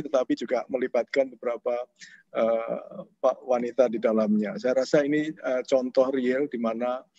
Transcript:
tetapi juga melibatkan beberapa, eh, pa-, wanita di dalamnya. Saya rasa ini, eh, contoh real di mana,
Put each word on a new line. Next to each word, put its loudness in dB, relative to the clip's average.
tetapi 0
juga -2
melibatkan -2
beberapa, -4
eh, -2
pa-, 0
wanita 2
di -4
dalamnya. 0
Saya 0
rasa 4
ini, 0
eh, -2
contoh 2
real 0
di -6
mana, -2